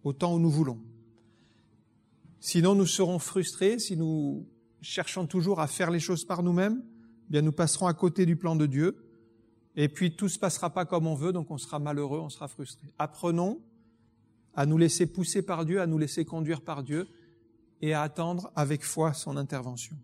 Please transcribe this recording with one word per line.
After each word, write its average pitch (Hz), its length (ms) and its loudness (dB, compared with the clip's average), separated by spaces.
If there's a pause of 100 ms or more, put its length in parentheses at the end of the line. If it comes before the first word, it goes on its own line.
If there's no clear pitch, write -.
au 143 100 -4
temps 175 220 0
où 170 40 2
nous 165 120 6
voulons. 135 280 2 (1600)
Sinon, 180 360 4
nous 196 120 6
serons 180 320 2
frustrés 190 600 0
si 196 160 -4
nous 156 520 -2 (340)
cherchons 180 460 -6
toujours 180 320 0
à 151 80 0
faire 170 240 0
les 170 80 2
choses 170 260 -2
par 175 180 -2
nous-mêmes, 190 400 2
eh - 480 -18
bien, 147 100 4
nous 156 100 4
passerons 170 360 0
à 170 60 2
côté 180 320 2
du 165 100 4
plan 165 200 -2
de 151 100 4
Dieu, 147 320 0 (760)
et 147 120 2
puis 165 280 0
tout 202 120 -2
se 170 100 -4
passera 175 320 -2
pas 180 160 -2
comme 165 220 0
on 156 80 0
veut, 156 160 -2
donc 175 180 -4
on 151 80 -8
sera 147 220 -8
malheureux, 147 400 -4
on 156 100 -8
sera 143 180 -12
frustré. - 400 -16 (120)
Apprenons 175 640 -2 (920)
à 143 120 0
nous 156 120 4
laisser 165 280 4
pousser 185 360 -2
par 165 240 -2
Dieu, 185 160 0
à 175 60 0
nous 160 100 2
laisser 156 280 -2
conduire 160 360 -4
par 143 220 -8
Dieu, 151 240 -4 (760)
et 156 100 2
à 151 80 2
attendre 175 540 -4
avec 147 280 0
foi 156 300 0
son 143 240 -6
intervention. 127 680 -6